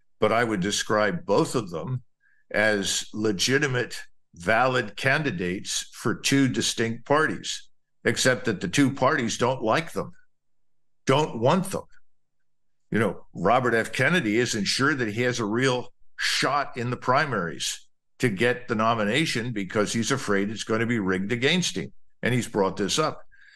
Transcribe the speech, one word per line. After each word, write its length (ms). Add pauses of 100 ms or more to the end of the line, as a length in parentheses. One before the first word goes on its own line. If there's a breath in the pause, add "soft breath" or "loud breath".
(200 soft breath)
but 120
I 120
would 160
describe 680
both 300
of 140
them 340 (480)
as 640
legitimate, 840 (380)
valid 600
candidates 1000
for 220
two 320
distinct 580
parties, 640 (340)
except 420
that 140
the 80
two 240
parties 460
don't 260
like 300
them, 180 (920)
don't 340
want 320
them. 120 (1080)
You 80
know, 340
Robert 400
F. 200
Kennedy 440
isn't 280
sure 300
that 180
he 80
has 180
a 60
real 480 (220)
shot 640
in 120
the 80
primaries 880 (320)
to 120
get 380
the 80
nomination 760
because 420
he's 180
afraid 380
it's 140
going 160
to 80
be 100
rigged 340
against 440
him. 160 (320)
And 100
he's 140
brought 300
this 200
up. 240 (340 soft breath)